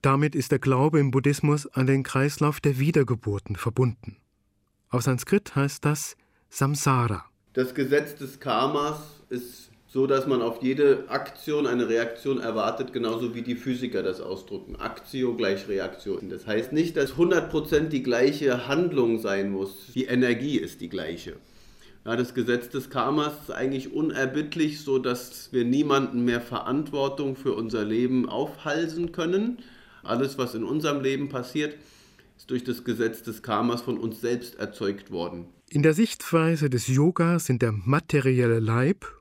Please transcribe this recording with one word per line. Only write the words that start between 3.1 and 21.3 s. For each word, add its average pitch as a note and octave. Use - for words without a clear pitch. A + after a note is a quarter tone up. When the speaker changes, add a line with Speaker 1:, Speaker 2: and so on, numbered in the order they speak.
Speaker 1:
verbunden. A#2
Auf B2+
Sanskrit C#3
heißt C#3
das D3+
Samsara. B2+
Speaker 2:
Das B2+
Gesetz C#3+
des -
Karmas C#3+
ist -
so, C3+
dass C3+
man B2
auf A2+
jede C3
Aktion C#3+
eine A#2+
Reaktion A#2
erwartet, A2
genauso A#2
wie A#2+
die A#2+
Physiker B2
das F#2
ausdrücken. F#2+
Aktio -
gleich G2
Reaktion. F#2+
Das -
heißt G#2+
nicht, D#3+
dass C#3
hundert E3+
Prozent D#3
die C3
gleiche B2+
Handlung C#3
sein G2+
muss. G2
Die B2+
Energie B2
ist -
die F2
gleiche. E2+